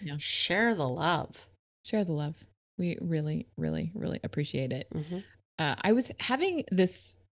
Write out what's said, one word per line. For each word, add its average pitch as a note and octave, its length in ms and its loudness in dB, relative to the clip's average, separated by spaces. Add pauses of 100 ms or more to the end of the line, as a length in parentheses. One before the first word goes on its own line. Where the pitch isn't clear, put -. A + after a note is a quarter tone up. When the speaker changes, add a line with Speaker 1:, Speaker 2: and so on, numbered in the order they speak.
Speaker 1:
Yeah. D3 180 -6
Speaker 2:
share A3 560 2
the D3 140 2
love. D#3 580 0 (380)
Speaker 1:
Share G#3 200 0
the E3+ 80 -2
love. D3 320 -4 (340)
We F3 220 0
really, D#3 460 0 (100)
really, E3 380 0
really - 280 -4
appreciate C3 500 -2
it. C3 220 -6
Speaker 2:
Mm-hmm. E3 240 -4 (400)
Speaker 1:
Uh, D3+ 220 2
I G#3+ 120 4
was B3+ 280 2
having D4+ 500 0
this - 480 2 (140)